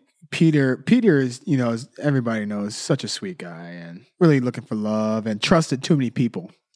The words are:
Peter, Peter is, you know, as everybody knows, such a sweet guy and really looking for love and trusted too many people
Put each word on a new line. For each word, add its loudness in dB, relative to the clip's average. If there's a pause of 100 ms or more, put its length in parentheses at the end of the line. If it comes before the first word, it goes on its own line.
(320)
Peter, 4
Peter 4
is, -2
you 2
know, 2
as -6 (140)
everybody 0
knows, -6
such -2
a -8
sweet -8
guy -14
and -16 (140)
really 6
looking -4
for -8
love -2
and -4
trusted 2
too 2
many 0
people -4 (240)